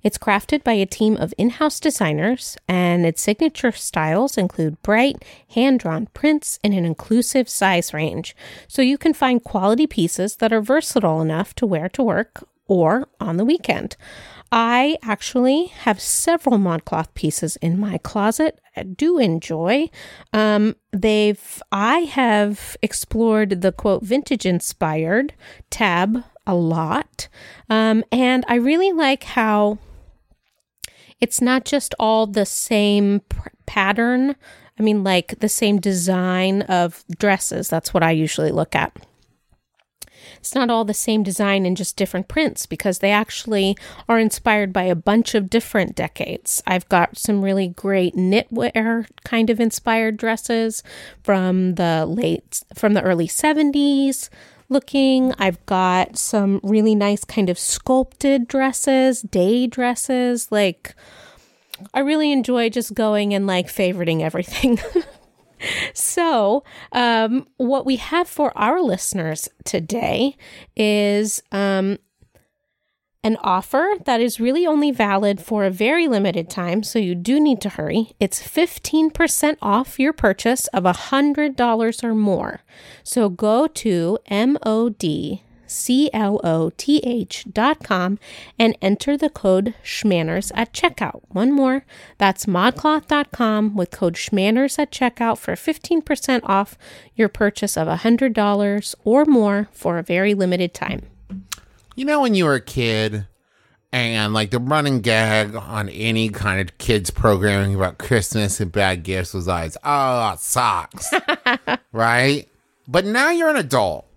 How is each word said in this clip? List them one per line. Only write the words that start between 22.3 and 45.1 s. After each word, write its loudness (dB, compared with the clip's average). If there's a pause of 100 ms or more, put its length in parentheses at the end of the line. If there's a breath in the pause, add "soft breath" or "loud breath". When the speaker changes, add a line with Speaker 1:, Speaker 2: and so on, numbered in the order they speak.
Speaker 1:
explored 0
the, 2
quote, 0
vintage -2
inspired 0 (360 loud breath)
tab 0 (220)
a 0
lot. -2 (420 loud breath)
Um, 2
and 2
I 2
really 4
like 0
how 0 (1400 soft breath)
it's -2
not 0
just -2
all 2
the 0
same 2
pr-, -8 (160)
pattern. 0 (420 loud breath)
I 0
mean, 2
like, 0
the 0
same 2
design 0
of -2 (120)
dresses. -2
That's -4
what 2
I 2
usually 0
look -4
at. -2 (1400 loud breath)
It's -12
not 0
all 2
the -4
same 0
design 0
and 0
just -8
different -4
prints, -2
because -4
they 2
actually 0 (320 loud breath)
are 4
inspired 0
by 0
a 2
bunch 0